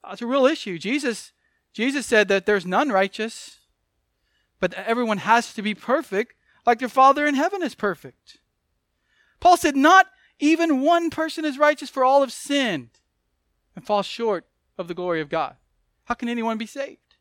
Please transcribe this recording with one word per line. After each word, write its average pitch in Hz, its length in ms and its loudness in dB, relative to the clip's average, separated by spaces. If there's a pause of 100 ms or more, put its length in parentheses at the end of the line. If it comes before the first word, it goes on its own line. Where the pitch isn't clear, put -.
That's 196 180 -14
a 240 60 -8
real 262 180 2
issue. 208 340 -2
Jesus, 247 540 -6 (380)
Jesus 262 340 -4
said 214 240 2
that 196 160 0
there's 202 200 0
none 220 240 0
righteous, 196 720 -4 (1000)
but 180 120 -2
that 185 160 -10
everyone 226 320 -2
has 226 340 0
to 220 80 -10
be 208 140 -4
perfect, 247 580 -4 (320)
like 240 140 2
their 254 100 -6
Father 277 380 4
in 285 80 0
heaven 359 260 -2
is 277 140 -6
perfect. - 640 -10 (1000)
Paul 349 160 6
said, 302 200 0
"Not 339 320 6 (320)
even 311 420 2
one 339 280 2
person 320 360 -6
is 277 140 -4
righteous, 294 300 2
for 262 140 -2
all 269 180 4
have 262 120 -4
sinned 214 560 -4 (840)
and 175 100 -20
fall 208 180 0
short 208 420 -4 (320)
of 175 100 -10
the 175 60 -10
glory 175 280 -4
of 143 80 -10
God." 156 280 -6 (480)
How 240 100 -4
can 240 120 -8
anyone 226 300 -4
be 220 80 -8
saved? - 560 -14